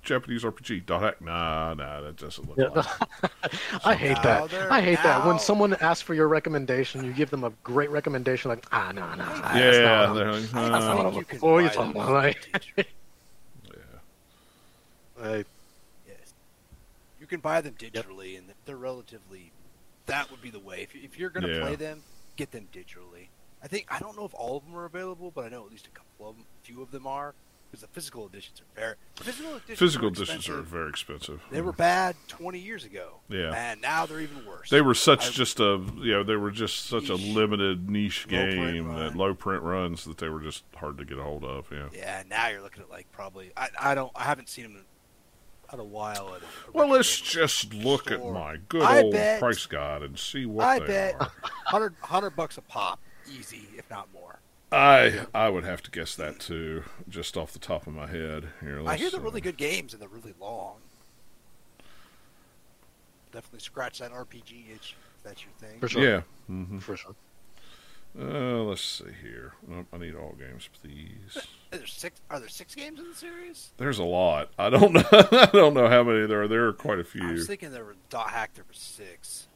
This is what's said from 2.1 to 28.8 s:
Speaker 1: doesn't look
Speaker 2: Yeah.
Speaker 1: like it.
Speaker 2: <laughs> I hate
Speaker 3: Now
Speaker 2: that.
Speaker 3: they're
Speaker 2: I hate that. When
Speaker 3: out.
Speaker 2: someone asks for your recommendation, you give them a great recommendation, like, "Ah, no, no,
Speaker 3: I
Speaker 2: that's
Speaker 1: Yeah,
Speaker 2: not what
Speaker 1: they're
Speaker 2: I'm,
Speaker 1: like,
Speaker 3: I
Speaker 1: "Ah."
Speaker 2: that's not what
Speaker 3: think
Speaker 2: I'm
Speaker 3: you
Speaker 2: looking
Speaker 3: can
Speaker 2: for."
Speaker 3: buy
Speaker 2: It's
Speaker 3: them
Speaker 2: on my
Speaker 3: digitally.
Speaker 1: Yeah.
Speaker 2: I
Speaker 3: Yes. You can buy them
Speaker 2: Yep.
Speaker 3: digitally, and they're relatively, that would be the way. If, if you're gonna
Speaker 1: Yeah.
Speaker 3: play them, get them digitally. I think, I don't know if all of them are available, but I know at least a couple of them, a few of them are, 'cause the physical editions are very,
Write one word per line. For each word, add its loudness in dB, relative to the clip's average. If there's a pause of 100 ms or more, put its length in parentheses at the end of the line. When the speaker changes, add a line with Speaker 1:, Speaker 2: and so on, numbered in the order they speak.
Speaker 1:
doesn't -12
look -8
Speaker 2:
Yeah. 2
Speaker 1:
like 0 (580)
it. -4 (280)
Speaker 2:
<laughs> -14
I 6
hate 2
Speaker 3:
Now -2
Speaker 2:
that. 4
Speaker 3:
they're -2
Speaker 2:
I 6
hate 4
that. 6
When 6
Speaker 3:
out. 0
Speaker 2:
someone 4
asks 2
for -6
your 4
recommendation, 0
you -4
give 2
them -4
a -2 (120)
great 0
recommendation, -2
like, -4
"Ah, 0
no, -8
no, -8
Speaker 3:
I 0
Speaker 2:
that's 10
Speaker 1:
Yeah, 10
Speaker 2:
not 8
what 2
Speaker 1:
they're 2
Speaker 2:
I'm, 0
Speaker 1:
like, -6
Speaker 3:
I 0
Speaker 1:
"Ah." 2
Speaker 2:
that's 2
not 2
what -
Speaker 3:
think 2
Speaker 2:
I'm 0
Speaker 3:
you -4
Speaker 2:
looking -8
Speaker 3:
can -10
Speaker 2:
for." 8
Speaker 3:
buy 6
Speaker 2:
It's 2
Speaker 3:
them -2
Speaker 2:
on 0
my 4
Speaker 3:
digitally. -4 (840)
Speaker 1:
Yeah. -20
Speaker 2:
I -2 (640)
Speaker 3:
Yes. -20 (840)
You -20
can -6
buy 0
them -12
Speaker 2:
Yep. -16
Speaker 3:
digitally, -12
and -20 (100)
they're -14
relatively, -14 (540)
that -6
would -20
be -16
the -18
way. -14
If, -14
if -20
you're -8
gonna -6
Speaker 1:
Yeah. -4
Speaker 3:
play -4
them, -12 (340)
get -10
them -16
digitally. -20 (340)
I -18
think, -8
I -6
don't -12
know -10
if -12
all -8
of -10
them -20
are -12
available, -12
but -10
I -14
know -16
at -20
least -20
a -20
couple -20
of -20
them, -20 (160)
a -20
few -18
of -14
them -12
are, -8 (360)
'cause -20
the -20
physical -14
editions -20
are -20 (100)
very, -8 (220)